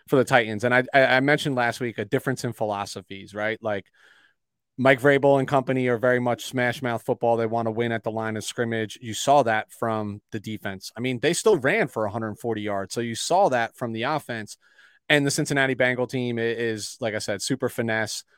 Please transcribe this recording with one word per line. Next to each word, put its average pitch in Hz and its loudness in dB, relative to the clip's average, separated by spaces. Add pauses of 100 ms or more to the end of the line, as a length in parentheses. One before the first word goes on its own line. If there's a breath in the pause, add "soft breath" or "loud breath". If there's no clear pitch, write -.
for - 0
the 127 6
Titans. 110 2
And 120 2
I, 127 4 (100)
I, 131 6
I 131 6
mentioned 143 2
last 120 0
week 120 -4
a 110 -4
difference 127 -2
in 120 -4
philosophies, 101 -6
right? 107 -4
Like, 104 -4 (920 soft breath)
Mike 131 4
Vrabel 139 6
and 131 0
company 131 0
are 123 2
very 123 2
much 123 -2
smash 123 -2
mouth 117 -4
football. 117 0
They 117 0
wanna 117 -2
win 117 -2
at 113 -4
the 113 -4
line 110 -4
of 104 -8
scrimmage. 113 -4
You 110 -10
saw 139 4
that 110 -2
from 107 -4 (120)
the 113 -6
defense. 101 -10
I 113 -10
mean, 127 -2
they 156 2
still 208 2
ran 156 0
for 110 -4
a 101 -4
hundred 110 -6
forty 113 -4
yards. 101 -4
So 120 -4
you 117 -6
saw 180 2
that 120 -2
from 117 -8
the 110 -6
offense. 123 -6 (500 soft breath)
And 147 4
the 139 2
Cincinnati 135 0
Bengal 127 0
team 123 -4
i-, 113 -2
is, 113 -4
like 113 -2
I 107 -4
said, 101 -4
super 127 -2
finesse. 110 -4 (160)